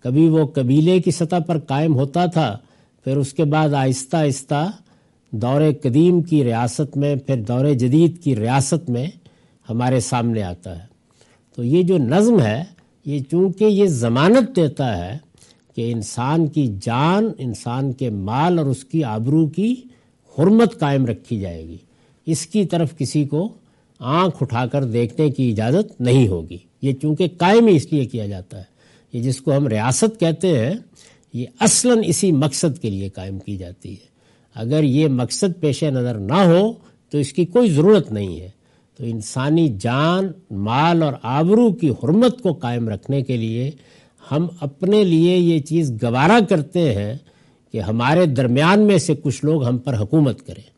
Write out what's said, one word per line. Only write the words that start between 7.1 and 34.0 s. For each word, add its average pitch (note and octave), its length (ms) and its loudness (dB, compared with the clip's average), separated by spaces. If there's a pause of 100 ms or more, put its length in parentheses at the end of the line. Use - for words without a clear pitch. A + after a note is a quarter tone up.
پھر C3 200 -4
دور B2 360 0
جدید D3 500 2
کی C3+ 140 0
ریاست C3 540 -2
میں B2 160 -4 (640)
ہمارے B2 300 0
سامنے A#2 420 -2
آتا F2 360 -10
ہے۔ F#2 140 -20 (600)
تو A#2+ 100 -8
یہ D3+ 180 2
جو F3+ 160 2
نظم F#3 420 4
ہے، A#2 240 0 (400)
یہ D3 140 -4 (120)
چونکہ F#3 340 0
یہ G3+ 220 4
ضمانت D3+ 720 2
دیتا B2+ 500 -2
ہے A2+ 120 -10 (580)
کہ A#2+ 160 -4
انسان B2+ 540 -2
کی C#3+ 200 -2 (160)
جان، E3 460 0 (100)
انسان B2+ 540 -6
کے B2+ 180 -6
مال A#2+ 480 -2
اور D#3 80 -2
اس C3 180 -4
کی D#3+ 200 -4
آبرو B2 420 0
کی G#3 280 -2 (640)
حرمت G#3 400 4
قائم C#3 280 0
رکھی A2+ 340 -6
جائے E2+ 280 -10
گی، D#2+ 80 -16 (500)
اس D#3+ 200 -4
کی G#3 180 -2
طرف E3 340 -4
کسی D3 260 -2
کو D#3 300 -4 (440)
آنکھ D#3+ 440 -2
اٹھا B2+ 240 -2
کر C3+ 180 -2
دیکھنے A#2+ 460 0
کی C3 200 -2
اجازت A#2+ 500 -2
نہیں B2 280 4
ہوگی۔ F2 300 -6 (240)
یہ C#3 100 -2
چونکہ D3+ 440 -2
قائم G#3+ 300 4
ہی G3 100 6
اس - 160 0
لیے C#3+ 120 0
کیا A2 220 -8
جاتا G2 320 -12
ہے، F#2 60 -18 (480)
یہ A#2+ 100 -6
جس B2+ 180 -2
کو C#3+ 160 0
ہم C#3+ 120 0
ریاست B2+ 520 0
کہتے E3 380 0
ہیں، B2 160 -2 (580)
یہ B2 140 -8 (140)
اصلاً A#3 460 2
اسی F3 260 0
مقصد C#3+ 460 0
کے A2+ 120 -6
لیے G2 180 -6
قائم F#2+ 300 -12
کی G2+ 180 -12
جاتی F#2 340 -16
ہے۔ - 220 -20 (420)